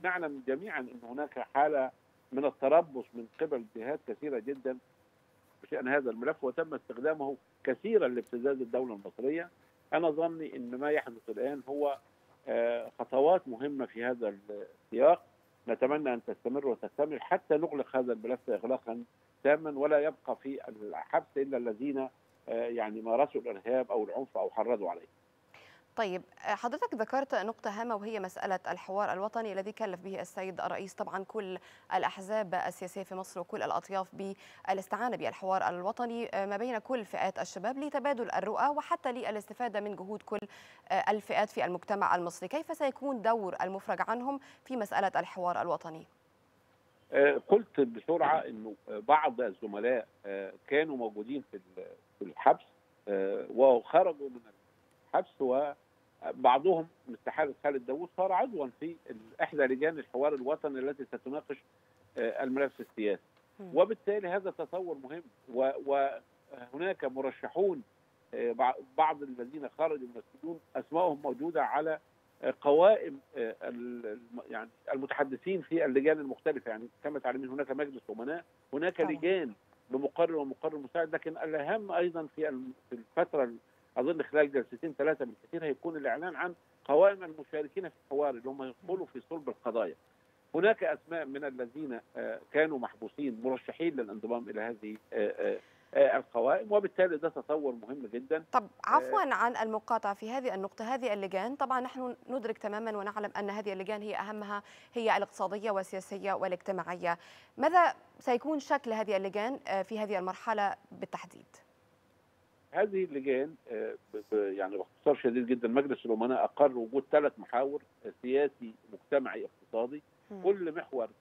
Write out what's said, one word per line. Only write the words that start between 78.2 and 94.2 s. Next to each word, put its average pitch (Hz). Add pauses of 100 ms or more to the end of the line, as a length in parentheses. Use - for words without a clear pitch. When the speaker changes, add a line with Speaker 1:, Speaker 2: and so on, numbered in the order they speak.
Speaker 1:
هناك 170
Speaker 2:
طبعا. 156
Speaker 1:
لجان 160 (360)
بمقرر 151
ومقرر 151
مساعد، 156
لكن 160
الأهم 165
أيضا 165
في 156
الم-، 131 (160)
في 127
الفترة 151
ال-، 117 (400)
أظن 151
خلال 147
جلستين 135
ثلاثة 143
بالكثير 160
هيكون 160
الإعلان 143
عن 170 (320)
قوائم 185
المشاركين 156
في - (100)
الحوار 143
اللي 123
هم 139
يدخلوا 170
في 127
صلب 151
القضايا. 110 (600)
هناك 202
أسماء 160
من 139
الذين، 127 (180)
آه، 113 (120)
كانوا 151
محبوسين 113
مرشحين 131
للانضمام 113